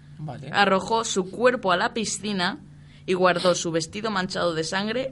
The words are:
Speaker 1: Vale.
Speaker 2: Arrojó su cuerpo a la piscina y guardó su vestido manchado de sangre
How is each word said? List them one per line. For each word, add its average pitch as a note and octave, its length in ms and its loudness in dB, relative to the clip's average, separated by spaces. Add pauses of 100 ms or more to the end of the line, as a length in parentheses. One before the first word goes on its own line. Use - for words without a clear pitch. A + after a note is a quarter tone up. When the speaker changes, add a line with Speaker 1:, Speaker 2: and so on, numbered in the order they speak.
(220)
Speaker 1:
Vale. D3+ 300 -10
Speaker 2:
Arrojó G3+ 540 2
su F#3+ 260 -2
cuerpo A3 400 2
a F3 60 4
la A3 160 0
piscina G#3 680 -2 (460)
y F3+ 80 0
guardó F3+ 420 4
su E3+ 160 -2
vestido G3+ 400 -2
manchado F#3 420 0
de D#3+ 120 -2
sangre A3 460 -2